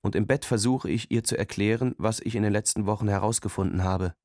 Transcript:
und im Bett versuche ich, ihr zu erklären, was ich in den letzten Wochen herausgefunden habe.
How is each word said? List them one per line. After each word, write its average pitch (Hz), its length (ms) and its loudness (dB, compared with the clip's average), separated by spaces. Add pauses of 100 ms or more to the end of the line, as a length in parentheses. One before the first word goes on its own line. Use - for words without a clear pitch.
und 101 140 0
im 101 100 4
Bett 127 180 0
versuche 123 460 0
ich, 110 220 -2
ihr 117 120 2
zu - 140 -2
erklären, 113 600 0
was 110 200 0
ich 110 140 -6
in 101 80 0
den 104 120 2
letzten 107 340 0
Wochen 104 220 0
herausgefunden 98 720 0
habe. 92 420 0